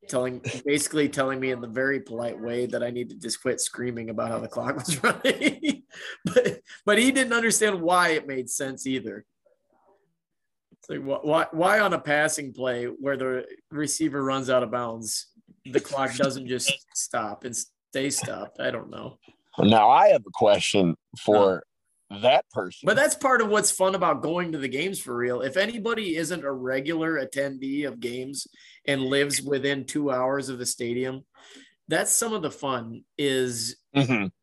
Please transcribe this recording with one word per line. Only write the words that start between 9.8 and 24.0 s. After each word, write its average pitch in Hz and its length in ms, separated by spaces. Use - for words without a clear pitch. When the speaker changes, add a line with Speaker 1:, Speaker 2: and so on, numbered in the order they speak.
Speaker 1:
It's - 160
like, 151 120
wh-, 135 240
why, 160 260
why 185 280
on 196 140
a 160 60
passing 147 540
play 120 320
where 135 320
the 127 280
receiver 143 520
runs 135 260
out 127 140
of 110 80
bounds, 117 560
the 127 140
clock 135 360
doesn't 135 320
just 127 380
stop 107 480
and 120 100
stay - 540
stopped? - 500
I 131 120
don't 117 180
know. 113 300
Speaker 2:
Now 107 300
I 180 180
have 156 200
a 92 60
question 98 640
for 101 400
Speaker 1:
No. 101 100
Speaker 2:
that 127 300
person. 101 360
Speaker 1:
But 208 100
that's 294 180
part 262 260
of 214 80
what's 208 220
fun 190 240
about 165 280